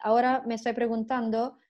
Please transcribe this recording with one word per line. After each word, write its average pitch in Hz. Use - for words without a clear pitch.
ahora 247
me 233
estoy 226
preguntando 226